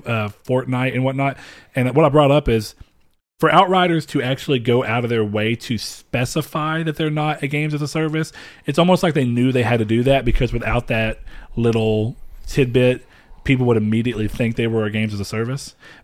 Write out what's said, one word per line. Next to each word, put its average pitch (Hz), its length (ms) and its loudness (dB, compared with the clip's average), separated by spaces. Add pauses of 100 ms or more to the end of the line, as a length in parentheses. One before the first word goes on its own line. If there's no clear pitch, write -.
uh, 107 200 -2 (180)
Fortnite 127 480 -2
and 127 80 0
whatnot? 135 340 -2 (380)
And 127 200 0
what 156 100 6
I 147 40 4
brought 143 220 6
up 147 180 2
is, 113 240 -2 (640)
for 156 120 2
Outriders 180 560 4
to 139 160 -2
actually 131 360 -2
go 120 240 2
out 117 200 -2
of 117 80 -4
their 113 120 2
way 107 320 0
to 117 220 -4
specify 156 1040 -4
that 160 140 -4
they're 156 160 -2
not 151 320 -2
a 143 40 -2
games 147 280 -2
as 147 80 -4
a 147 40 -4
service, 156 440 -2 (340)
it's 147 140 0
almost 175 240 4
like 165 100 2
they 139 120 2
knew 123 260 2
they 127 100 2
had 117 160 2
to 113 80 0
do 113 180 2
that, 131 220 2
because 123 260 2
without 117 360 -2
that 110 320 -2 (360)
little 113 600 0 (320)
tidbit, 127 580 2 (380)
people 127 240 2
would 117 100 4
immediately 107 500 0
think 113 280 -2
they 117 100 0
were 113 200 0
a 107 40 -2
games 107 240 -2
as 101 60 -6
a 101 60 -6
service. 120 500 -8 (280)